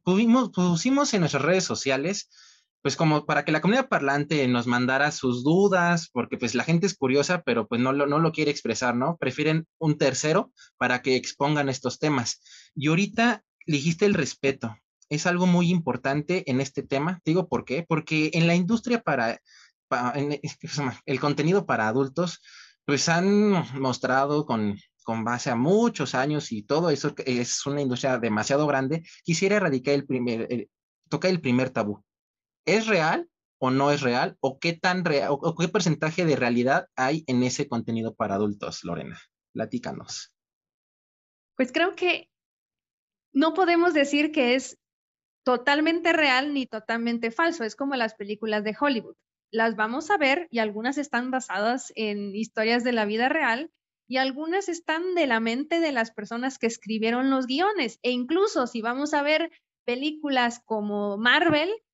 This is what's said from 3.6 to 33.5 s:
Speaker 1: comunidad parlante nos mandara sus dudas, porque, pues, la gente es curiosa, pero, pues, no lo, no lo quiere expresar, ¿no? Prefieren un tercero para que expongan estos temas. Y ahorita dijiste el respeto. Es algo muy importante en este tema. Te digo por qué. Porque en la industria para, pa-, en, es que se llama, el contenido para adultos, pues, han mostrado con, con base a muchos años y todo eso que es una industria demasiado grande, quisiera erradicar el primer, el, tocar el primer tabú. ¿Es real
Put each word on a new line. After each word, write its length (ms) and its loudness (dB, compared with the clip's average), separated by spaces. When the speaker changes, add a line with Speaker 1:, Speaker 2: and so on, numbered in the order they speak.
Speaker 1:
comunidad 280 2
parlante 600 0
nos 180 2
mandara 460 2
sus 320 -2
dudas, 680 2
porque, 260 -4
pues, 180 -2
la 80 0
gente 220 2
es 100 -4
curiosa, 500 0
pero, 220 0
pues, 120 -2
no 120 2
lo, 160 0
no 100 2
lo 140 2
quiere 180 0
expresar, 460 -2
¿no? 200 0
Prefieren 520 -2
un 180 0
tercero 540 0
para 260 -2
que 120 2
expongan 540 0
estos 320 -4
temas. 400 -2
Y 140 -2
ahorita 560 0
dijiste 420 0
el 80 4
respeto. 640 -2
Es 200 -2
algo 180 2
muy 240 4
importante 800 -2
en 100 2
este 220 -4
tema. 400 -2
Te 80 -2
digo 180 0
por 160 -2
qué. 240 -4
Porque 460 0
en 140 4
la 80 4
industria 460 0
para, 380 -2
pa-, 300 -2
en, 160 -2
es 160 -10
que 80 -14
se 120 -6
llama, 280 -4
el 140 -2
contenido 440 2
para 220 0
adultos, 560 -2
pues, 220 2
han 400 4
mostrado 680 0
con, 320 -2
con 180 -4
base 280 -2
a 60 0
muchos 580 2
años 380 -2
y 100 -6
todo 260 0
eso 260 0
que 240 -2
es 280 -4
una 160 -2
industria 360 0
demasiado 480 0
grande, 380 -2
quisiera 320 0
erradicar 360 0
el 140 0
primer, 420 -2
el, 220 -6
tocar 200 0
el 120 0
primer 260 2
tabú. 340 -4
¿Es 220 2
real 420 0